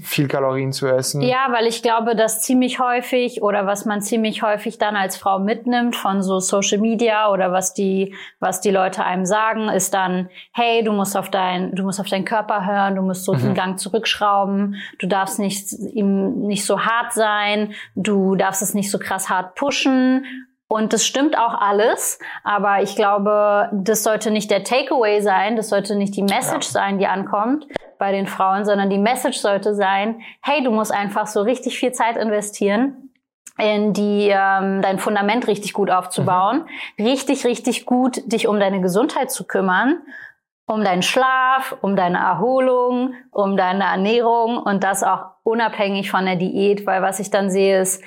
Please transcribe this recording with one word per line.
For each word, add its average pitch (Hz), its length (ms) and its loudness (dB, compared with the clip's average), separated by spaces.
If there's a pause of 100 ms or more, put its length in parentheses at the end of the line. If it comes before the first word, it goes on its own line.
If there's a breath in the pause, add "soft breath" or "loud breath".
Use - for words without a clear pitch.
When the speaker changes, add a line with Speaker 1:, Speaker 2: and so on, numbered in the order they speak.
Speaker 1:
viel - 240 0
Kalorien 135 460 0
zu 135 160 -2
essen. 131 340 0
Speaker 2:
Ja, 254 300 2
weil 226 160 0
ich 226 160 -4
glaube, 233 320 2
dass 214 240 2
ziemlich 254 400 2
häufig 247 640 0
oder 202 200 2
was 202 200 -2
man 208 180 -2
ziemlich 220 400 -2
häufig 208 360 -2
dann 214 180 0
als 190 200 -2
Frau 196 220 0
mitnimmt 240 560 0
von 196 260 -2
so 185 200 0
Social 196 380 0
Media 214 520 2
oder 185 220 2
was 185 220 -2
die, 196 420 -2 (240 loud breath)
was 185 200 -2
die 208 120 2
Leute 190 320 0
einem 185 200 -2
sagen, 214 440 0
ist 190 260 0
dann, 185 340 0 (240 loud breath)
hey, 233 300 2
du 220 80 0
musst 196 260 0
auf 190 140 -2
dein, 185 460 0
du 190 80 -2
musst 190 160 -4
auf 185 80 -6
deinen 190 160 -2
Körper 214 420 -2
hören, 196 300 0
du 190 60 -2
musst 185 220 -2
so 190 100 0
Speaker 1:
Mhm. 131 80 0
Speaker 2:
den 196 120 2
Gang 185 240 -2
zurückschrauben, 202 960 0 (240 loud breath)
du 190 80 -4
darfst 190 320 -2
nicht, 196 340 -4
ihm 196 760 -2
nicht 196 180 -2
so 196 140 0
hart 233 320 -2
sein, 208 600 0 (220 loud breath)
du 190 400 2
darfst 190 280 0
es 202 120 -4
nicht 202 160 -2
so 190 80 -2
krass 190 320 -4
hart 185 240 -2
pushen. 262 680 2 (420 loud breath)
Und 220 280 0
das 220 100 2
stimmt 285 320 0
auch 226 240 2
alles, 208 580 2 (260 loud breath)
aber 202 380 2
ich 196 140 -4
glaube, 208 800 2
das 208 280 0
sollte 220 280 0
nicht 214 200 -2
der 196 140 2
Takeaway 240 560 2
sein, 202 340 2
das 214 140 -2
sollte 196 280 0
nicht 202 200 -2
die 190 60 0
Message 202 460 0
Speaker 1:
Ja. - 40 -8
Speaker 2:
sein, 196 260 0
die 196 80 2
ankommt 208 600 -2 (320 loud breath)
bei 196 120 0
den 196 160 0
Frauen, 190 380 0
sondern 202 240 2
die 196 100 0
Message 247 400 0
sollte 202 360 0
sein, 202 480 0 (180 loud breath)
hey, 285 240 0
du 254 60 2
musst 214 200 0
einfach 202 360 -2
so 208 160 -2
richtig 240 360 -2
viel 247 140 0
Zeit 233 240 0
investieren, 208 920 -2 (480)
in 214 340 2
die, 208 400 2
ähm, 196 480 2
dein 190 180 0
Fundament 214 480 0
richtig 202 280 -2
gut 196 160 0
aufzubauen, 185 720 0 (320 loud breath)
Speaker 1:
Mhm. 202 80 -2
Speaker 2:
richtig, 269 400 0
richtig 247 400 0
gut 254 380 0 (100)
dich - 160 0
um 208 100 2
deine 196 220 2
Gesundheit 226 500 0
zu - 160 -8
kümmern, 196 520 2 (680 loud breath)
um 214 180 -2
deinen 180 180 2
Schlaf, 262 800 2
um 196 140 0
deine 180 220 2
Erholung, 247 960 2 (180)
um 196 280 0
deine 190 260 0
Ernährung 226 720 2
und 196 280 -2
das 190 180 0
auch 190 240 0 (160)
unabhängig 214 680 -2
von 190 140 0
der 185 120 0
Diät, 202 500 0
weil 190 160 0
was 190 180 -2
ich 196 100 -8
dann 196 200 2
sehe, 196 320 4
ist, 185 240 -4